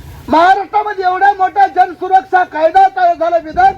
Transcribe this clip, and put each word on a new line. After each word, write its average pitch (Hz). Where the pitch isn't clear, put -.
महाराष्ट्रामध्ये 381
एवढा 370
मोठा 381
जनसुरक्षा 370
कायदा 320
तयार 370
झाला, 339
विधेयक 330